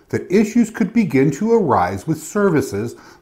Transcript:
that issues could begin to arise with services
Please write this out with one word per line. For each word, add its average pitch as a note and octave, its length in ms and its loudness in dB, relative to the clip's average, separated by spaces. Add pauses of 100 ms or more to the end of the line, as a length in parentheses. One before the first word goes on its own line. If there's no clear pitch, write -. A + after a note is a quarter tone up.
that - 240 -6
issues A3 380 2
could F#3+ 240 -4
begin D3+ 380 2
to A3 200 -2
arise G#2+ 560 0
with D#3 160 -4
services A#2+ 720 -2 (260)